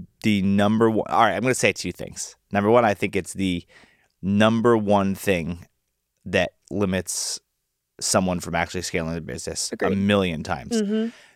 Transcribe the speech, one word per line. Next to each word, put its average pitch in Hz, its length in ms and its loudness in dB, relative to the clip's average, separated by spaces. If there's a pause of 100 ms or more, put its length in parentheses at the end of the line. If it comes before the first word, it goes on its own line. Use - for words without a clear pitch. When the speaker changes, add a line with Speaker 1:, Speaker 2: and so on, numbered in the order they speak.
(220)
Speaker 1:
the 104 200 4
number 104 480 2
one. 107 180 0
All 104 140 2
right, 107 100 4
I'm 95 100 -2
gonna 127 120 2
say 107 180 2
two 87 200 -6
things. - 440 -14 (160)
Number 101 180 2
one, 120 140 6
I 107 100 4
think 101 220 -4
it's 90 160 -6
the 92 320 -2 (580)
number 110 540 4
one 101 380 2
thing 87 520 -4 (600)
that 92 240 0 (200)
limits 92 680 -4 (600)
someone 92 400 0
from 82 140 -8
actually 85 280 -2
scaling 82 300 -4
their 85 80 -6
business - 520 -10
Speaker 2:
Agreed. 95 200 -2
Speaker 1:
a 98 40 -2
million 98 460 2
times. 92 400 -4
Speaker 2:
Mm-hmm. 220 260 -2 (280)